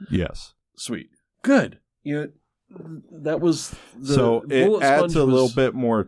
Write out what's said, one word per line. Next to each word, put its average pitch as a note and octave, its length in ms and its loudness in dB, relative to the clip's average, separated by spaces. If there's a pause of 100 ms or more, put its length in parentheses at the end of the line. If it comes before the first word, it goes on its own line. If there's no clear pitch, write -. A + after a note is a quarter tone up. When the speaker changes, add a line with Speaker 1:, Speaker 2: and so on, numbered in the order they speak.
(120)
Speaker 1:
Yes. - 420 -6 (220)
Speaker 2:
Sweet. - 340 -12 (320)
Good. F#3+ 380 0 (240)
You D3 120 -6
know, D#3 840 -14 (100)
that D3+ 280 -6
was D3+ 360 -2 (220)
the C3+ 160 -4
Speaker 1:
So A#2 360 2
it C3+ 160 2
Speaker 2:
Bullet G3+ 180 2
Speaker 1:
adds C#3 160 4 (140)
Speaker 2:
Sponge - 20 0
Speaker 1:
a D#3 80 4
little C3 200 4
Speaker 2:
was A#2+ 120 0
Speaker 1:
bit C3 180 2
more A#2 340 0